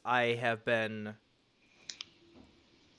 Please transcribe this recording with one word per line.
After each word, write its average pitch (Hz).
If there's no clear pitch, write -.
I 120
have 117
been 110